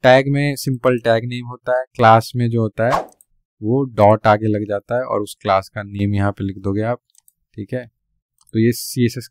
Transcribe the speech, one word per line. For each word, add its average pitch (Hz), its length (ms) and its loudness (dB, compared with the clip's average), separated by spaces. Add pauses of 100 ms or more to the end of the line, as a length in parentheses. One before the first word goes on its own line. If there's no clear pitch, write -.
टैग 131 280 6
में 143 240 -2
सिंपल 127 440 -2
टैग 117 240 0
नेम 123 220 -10
होता 123 320 -4
है, 131 60 -6 (120)
क्लास 113 400 6
में 120 140 0
जो 117 120 -2
होता 110 240 -2
है 131 160 0 (580)
वो 117 220 0 (140)
डॉट 107 300 4
आगे 107 220 2
लग 104 200 -2
जाता 104 280 -6
है 127 80 -2
और 110 180 -4
उस - 200 -12
क्लास 95 260 0
का 107 140 -12
नेम 101 320 -4
यहाँ 101 180 0
पे 98 120 -8
लिख 98 140 -6
दोगे 98 240 -4
आप, 120 180 -4 (560)
ठीक 104 180 -12
है। 123 120 -8
तो - 720 -14
ये 113 140 2
सीएसएस - 580 -4